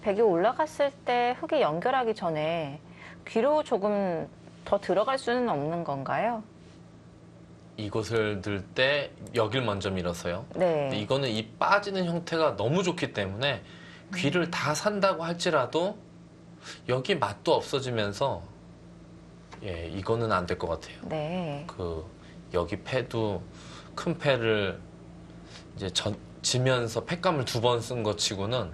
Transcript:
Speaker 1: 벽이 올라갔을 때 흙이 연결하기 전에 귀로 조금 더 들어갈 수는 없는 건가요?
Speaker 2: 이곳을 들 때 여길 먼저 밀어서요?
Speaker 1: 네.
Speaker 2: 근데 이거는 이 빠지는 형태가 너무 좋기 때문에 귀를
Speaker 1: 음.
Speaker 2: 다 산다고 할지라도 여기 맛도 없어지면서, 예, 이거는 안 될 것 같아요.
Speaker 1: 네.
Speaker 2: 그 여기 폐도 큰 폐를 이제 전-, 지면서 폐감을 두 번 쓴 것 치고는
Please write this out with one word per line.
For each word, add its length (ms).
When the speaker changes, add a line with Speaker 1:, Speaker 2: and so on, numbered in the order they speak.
Speaker 1:
벽이 200
올라갔을 680
때 340
흙이 220
연결하기 540
전에 640
귀로 360
조금 640
더 140
들어갈 380
수는 320
없는 340
건가요? 600
Speaker 2:
이곳을 640
들 220
때 380
여길 260
먼저 300
밀어서요? 540
Speaker 1:
네. 340
Speaker 2:
근데 100
이거는 300
이 180
빠지는 460
형태가 520
너무 260
좋기 300
때문에 480
귀를 300
Speaker 1:
음. 60
Speaker 2:
다 220
산다고 500
할지라도 760
여기 260
맛도 380
없어지면서, 880
예, 260
이거는 420
안 160
될 100
것 100
같아요. 360
Speaker 1:
네. 640
Speaker 2:
그 380
여기 280
폐도 600
큰 220
폐를 640
이제 160
전-, 260
지면서 640
폐감을 400
두 160
번 200
쓴 220
것 140
치고는 560